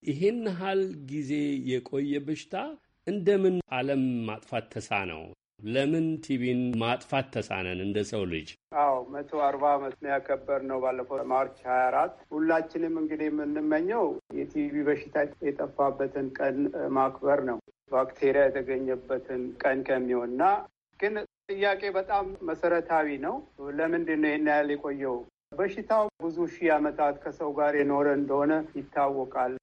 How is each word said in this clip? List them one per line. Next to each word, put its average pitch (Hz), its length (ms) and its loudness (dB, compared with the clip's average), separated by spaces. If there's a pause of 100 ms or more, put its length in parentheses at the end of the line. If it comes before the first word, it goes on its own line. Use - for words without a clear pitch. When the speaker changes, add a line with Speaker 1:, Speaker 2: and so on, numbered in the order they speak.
Speaker 1:
ይሄን 190 420 0
ያህል 190 360 0 (240)
ጊዜ 139 260 -4 (340)
የቆየ 131 560 -2
በሽታ 151 340 -6 (520)
እንደምን 190 480 4 (160)
ዓለም 135 300 0 (220)
ማጥፋት 110 440 -4
ተሳነው? 95 540 -4 (420)
ለምን 143 440 2 (120)
ቲቢን 123 400 0 (160)
ማጥፋት 127 560 0
ተሳነን 92 480 -4
እንደ 101 240 0
ሰው 104 220 -2
ልጅ? 80 220 -4 (280)
Speaker 2:
አዎ፣ 143 220 4 (120)
መቶ 143 320 -6
አርባ 139 300 2
ዓመት 139 240 0
ነው 147 140 -8
ያከበርነው 135 720 -2
ባለፈው 127 460 -2
ማርች 131 380 0
ሃያ 127 200 2
አራት። 139 300 2 (160)
ሁላችንም 160 680 0
እንግዲህ 156 300 -2
የምንመኘው 151 800 0 (280)
የቲቢ 143 500 -2
በሽታ 143 320 0 (280)
የጠፋበትን 139 920 -2
ቀን 135 240 0 (360)
ማክበር 135 500 2
ነው። 120 140 -2 (340)
ባክቴሪያ 135 520 4
የተገኘበትን 131 1000 -2 (140)
ቀን 135 260 2
ከሚሆንና 127 600 0 (560)
ግን 208 160 0 (300)
ጥያቄ 196 360 0 (100)
በጣም 196 340 0 (180)
መሰረታዊ 165 640 2 (100)
ነው። 160 180 -4 (380)
ለምንድን 160 460 0
ነው 151 100 4
ይሄን 151 180 0
ያህል 147 220 4
የቆየው? 139 480 -2 (340)
በሽታው 208 540 0 (140)
ብዙ 165 180 -4 (100)
ሺህ 170 240 0
ዓመታት 147 460 2
ከሰው 147 360 -6
ጋር 147 220 2
የኖረ 143 380 4
እንደሆነ 143 400 2 (220)
ይታወቃል። 135 880 -2